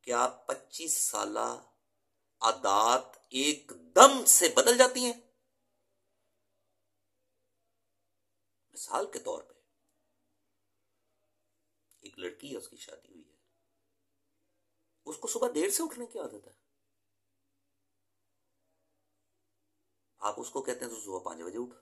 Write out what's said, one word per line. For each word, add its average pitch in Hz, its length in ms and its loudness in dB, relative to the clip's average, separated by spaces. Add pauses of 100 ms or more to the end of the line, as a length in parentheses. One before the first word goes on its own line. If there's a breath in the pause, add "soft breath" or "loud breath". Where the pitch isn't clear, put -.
क्या 123 200 0 (220)
पच्चीस - 520 -8
साला 107 480 -4 (920)
आदात 110 920 0
एकदम 190 920 6
से - 300 6
बदल 247 220 6
जाती 254 260 4
हैं? 240 100 -4 (3500)
मिसाल - 320 -6
के - 140 -16
तौर 82 220 -10
पे - 120 -20 (2500)
एक - 160 -20
लड़की 90 300 -14
है, 123 80 -14
उसकी - 200 -18
शादी - 360 -20
हुई 82 100 -20
है, 73 160 -20 (1700)
उसको 156 220 -12
सुबह 240 220 -2
देर 240 200 -2
से - 120 -2
उठने 269 240 -10
की - 140 -16
आदत 107 260 -16
है। - 80 -20 (3750)
आप 104 180 -6
उसको 123 220 -10
कहते 127 240 -8
हैं, 117 100 -14
"तो 110 60 -16
सुबह 95 240 -10
पांच 82 160 -14
बजे 90 180 -12
उठ।" 123 240 -10